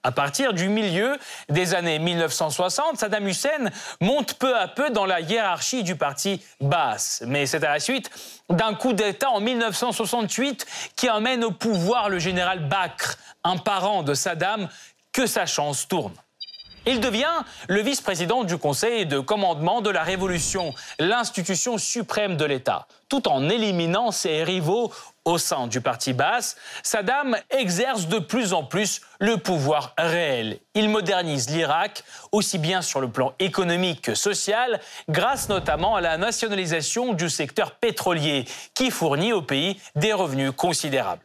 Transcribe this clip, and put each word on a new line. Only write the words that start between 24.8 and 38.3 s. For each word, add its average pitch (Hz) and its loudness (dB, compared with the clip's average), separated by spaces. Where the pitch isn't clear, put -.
au 170 2
sein 135 -2
du 117 -2
parti 123 -2
Baas, 160 0
Saddam 240 0
exerce 220 0
de 214 2
plus 208 0
en 165 0
plus 185 -2
le 214 4
pouvoir 147 0
réel. 156 0
Il 214 4
modernise 175 0
l'Irak, 165 0
aussi 202 2
bien 175 0
sur - -2
le 127 -2
plan 131 0
économique 180 0
que - -2
social, 208 0
grâce 202 0
notamment 180 0
à 196 2
la 165 2
nationalisation 202 0
du 170 0
secteur 160 -2
pétrolier, 151 0